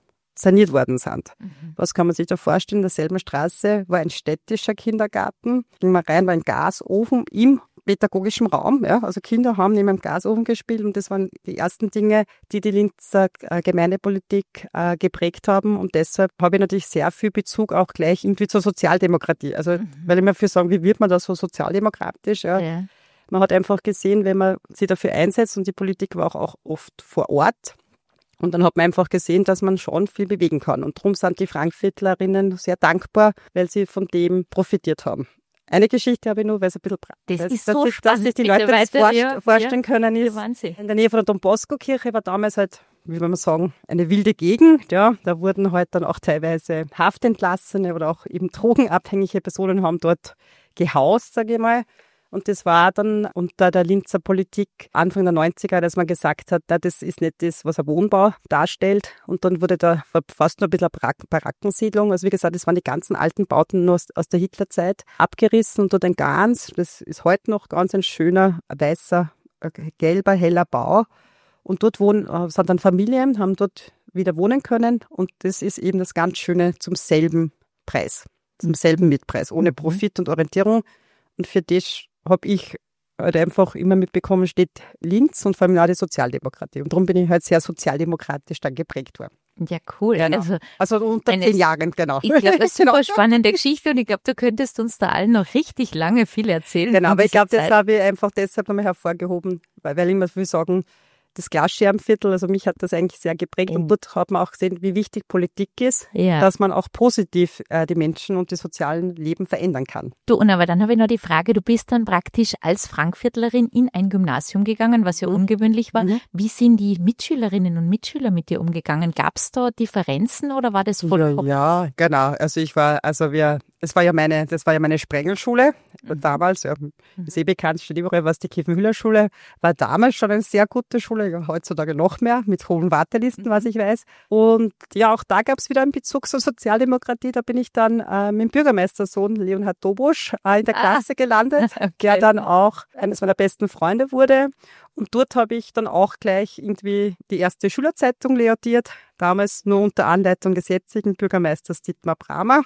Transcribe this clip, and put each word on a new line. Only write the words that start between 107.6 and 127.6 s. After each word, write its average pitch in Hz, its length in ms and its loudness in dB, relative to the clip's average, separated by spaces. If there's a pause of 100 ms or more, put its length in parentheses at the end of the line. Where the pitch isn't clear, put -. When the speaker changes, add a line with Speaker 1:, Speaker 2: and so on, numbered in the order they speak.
Speaker 1:
äh, 160 160 -2
die 170 100 -4
Menschen 165 440 -2
und 180 140 -4
die 180 40 -6
sozialen 170 600 -6
Leben 165 300 -6
verändern 143 380 -2
kann. - 280 -10 (120)
Speaker 2:
Du, 240 120 4
und 214 120 4
aber 180 160 4
dann 175 160 2
habe 214 140 2
ich 226 40 4
noch 220 100 4
die 226 100 0
Frage, 170 340 0
du 202 80 2
bist - 320 0
dann 233 140 0
praktisch 202 560 -2
als 175 240 -2
Frankviertlerin 233 800 0
in 247 260 0
ein 190 160 -2
Gymnasium 185 560 -2
gegangen, 226 400 2
was 180 160 -2
ja 190 80 -2
Speaker 1:
Mhm. 180 60 0
Speaker 2:
ungewöhnlich 214 580 0
war. 226 120 0
Speaker 1:
Mhm. 208 180 0 (100)
Speaker 2:
Wie 196 160 -2
sind 240 300 6
die 202 200 0
Mitschülerinnen 190 800 -2
und 165 140 0
Mitschüler 233 400 -2
mit 170 180 -2
dir - 100 -4
umgegangen? 165 560 -2
Gab's - 360 -2
da 247 200 -2
Differenzen 214 840 -4
oder 247 200 -2
war 196 120 0
das 208 180 -4
voll 170 180 2
Speaker 1:
Ja, 147 640 2
ja, 160 120 -4
genau. 147 420 2
Also 160 220 -4
ich 160 160 -6
war, 147 280 2
also 151 260 -2
wir, 147 280 0 (240)
es 160 120 -8
war 180 80 4
ja 175 120 4
meine, 156 320 0
das 160 180 -6
war 165 80 4
ja 156 80 2
meine 156 180 0
Sprengelschule 202 760 0 (280)
Speaker 2:
Mhm. 151 160 -8
Speaker 1:
damals, 156 440 0
ja, 139 180 -6
Speaker 2:
Mhm. 147 120 -12 (340)
Speaker 1:
ist - 100 -14
eh 160 80 0
bekannt, 165 380 -2